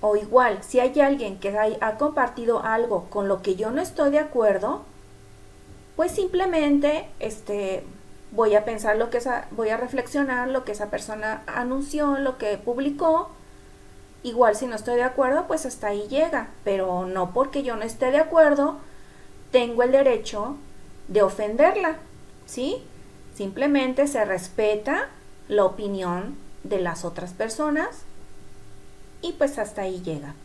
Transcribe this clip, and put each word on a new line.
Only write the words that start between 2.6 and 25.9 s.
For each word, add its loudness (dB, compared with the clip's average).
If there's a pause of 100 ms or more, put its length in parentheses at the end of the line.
algo 0
con -4
lo 0
que 0
yo -2
no -2
estoy 0
de 4
acuerdo, 2 (1120)
pues 0
simplemente, 2 (120)
este, -6 (480)
voy 4
a 6
pensar 0
lo 0
que 0
esa, -2
voy -2
a 0
reflexionar -2
lo -2
que -6
esa -6
persona -6
anunció, -2
lo -2
que -2
publicó. 0 (960)
Igual 4
si -4
no -4
estoy -2
de 4
acuerdo, 2
pues -2
hasta -4
ahí -2
llega, 0 (120)
pero 0
no -2
porque 0
yo -4
no -6
esté -2
de 4
acuerdo, 6 (760)
tengo 2
el 4
derecho 2 (540)
de 4
ofenderla, 2 (500)
¿sí? -6 (500)
Simplemente 2
se 0
respeta 0 (400)
la 4
opinión -2 (260)